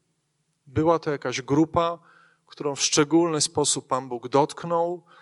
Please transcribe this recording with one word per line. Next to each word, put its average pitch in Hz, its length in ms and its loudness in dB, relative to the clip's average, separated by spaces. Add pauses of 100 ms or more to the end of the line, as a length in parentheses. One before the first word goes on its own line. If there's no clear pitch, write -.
(680)
Była 156 320 2
to 156 120 -6
jakaś 135 300 -6
grupa, 160 580 2 (500)
którą 143 260 -8
w - 60 -6
szczególny 156 600 2
sposób - 460 -2
Pan 131 220 -4
Bóg 123 200 -10
dotknął 170 760 0 (180)